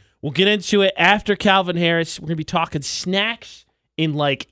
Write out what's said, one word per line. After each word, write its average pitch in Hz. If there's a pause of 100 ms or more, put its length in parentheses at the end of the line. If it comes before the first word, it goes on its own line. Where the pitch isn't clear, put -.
(200)
We'll 139
get 180
into 190
it 98
after 202
Calvin 190
Harris. 170
We're 156
gonna 165
be 156
talking 165
snacks 202 (320)
in, 160
like, 143